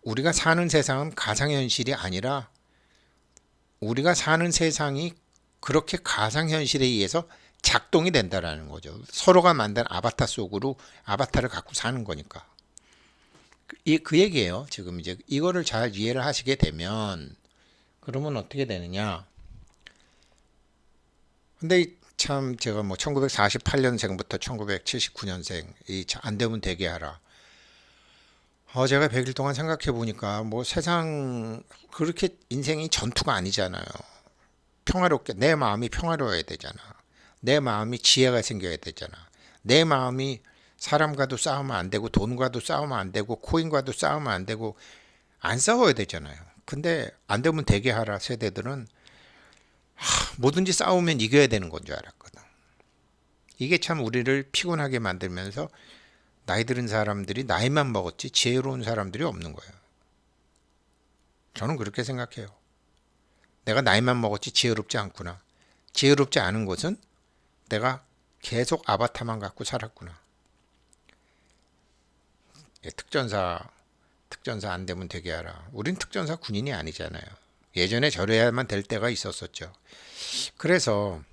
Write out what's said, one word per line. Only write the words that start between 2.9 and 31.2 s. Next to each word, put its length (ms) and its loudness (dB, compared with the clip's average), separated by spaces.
우리가 340 2
사는 360 2
세상이 640 0
그렇게 420 0
가상현실에 840 0
의해서 440 2
작동이 480 4
된다라는 580 0
거죠. 400 -14
서로가 460 8
만든 320 0
아바타 400 -2
속으로 500 -4
아바타를 440 0
갖고 240 -8
사는 320 -4
거니까. 420 -10
이, 120 4
그 200 2
얘기예요. 500 4
지금 320 -8
이제 160 -8
이거를 380 0
잘 320 0
이해를 280 0
하시게 320 0
되면 760 -2
그러면 360 -6
어떻게 300 -4
되느냐? 600 -4
근데 220 4
이 240 -2
참 400 -2
제가 260 -2
뭐 140 -2
천구백사십팔년생부터 1400 2
천구백칠십구년생 1400 -6
이 160 -4
자-, 180 -6
안 160 -4
되면 220 0
되게 260 -2
하라. 340 -6
어, 140 2
제가 220 4
백 180 0
일 80 -6
동안 200 -2
생각해 380 -2
보니까 500 -4
뭐 220 -4
세상 1000 -2